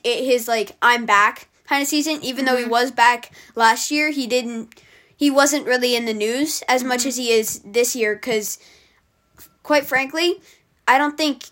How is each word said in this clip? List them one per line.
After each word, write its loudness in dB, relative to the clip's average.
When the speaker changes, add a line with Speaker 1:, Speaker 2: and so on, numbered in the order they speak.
Speaker 1:
i-, -2
his, 0
like, -2
"I'm 4
back" 2
kind 0
of -2
season, -2
even -6
though 2
he -2
Speaker 2:
Mm-hmm. -6
Speaker 1:
was 0
back 2
last 2
year, 0
he -4
didn't, -4
he 2
wasn't 2
really 0
in -2
the -2
news -2
as 2
much -2
Speaker 2:
Mm-hmm. -2
Speaker 1:
as -4
he -4
is 0
this 0
year, -2
'cause, -4
quite 2
frankly, -2
I 4
don't 0
think -2